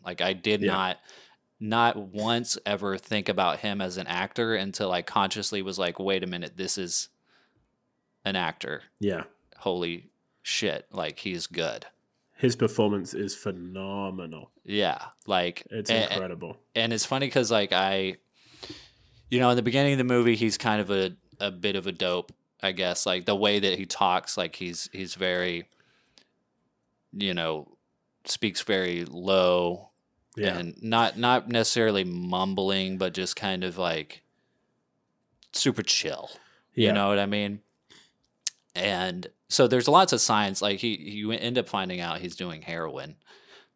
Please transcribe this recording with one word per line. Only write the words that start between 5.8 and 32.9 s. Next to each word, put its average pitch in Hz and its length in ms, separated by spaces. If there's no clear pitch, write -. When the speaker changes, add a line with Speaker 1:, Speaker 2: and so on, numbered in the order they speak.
Speaker 1:
"Wait 95 240
a 90 40
minute, 87 280
this 95 220
is 90 320
an 98 120
actor." 82 480
Speaker 2:
Yeah. 92 240
Speaker 1:
Holy 87 540
shit, - 480
like, 80 280
he's 87 280
good. 80 400
Speaker 2:
His 123 200
performance 104 600
is 101 200
phenomenal. 92 1160
Speaker 1:
Yeah, 98 400
like, 90 460
Speaker 2:
It's 107 180
Speaker 1:
and, 113 220
Speaker 2:
incredible. 87 460
Speaker 1:
and 113 180
it's 110 120
funny 135 240
'cause, 120 200
like, 104 240
I, 95 440
you 123 80
know, 123 100
in 120 60
the 120 80
beginning 139 300
of 139 40
the 127 60
movie, 120 320
he's 107 240
kind 107 200
of 98 120
a, 95 240
a 101 100
bit 95 260
of 95 120
a 98 40
dope, 90 400
I 95 100
guess. 90 360
Like, 92 180
the 107 100
way 101 240
that 95 200
he 95 80
talks, - 500
like, 85 200
he's, 87 360
he's 95 220
very, 90 520
you 98 220
know, 80 420
speaks - 360
very 90 440
low 90 840
Speaker 2:
Yeah. 98 240
Speaker 1:
and 85 240
not, 113 340
not 120 320
necessarily 110 540
mumbling, 95 960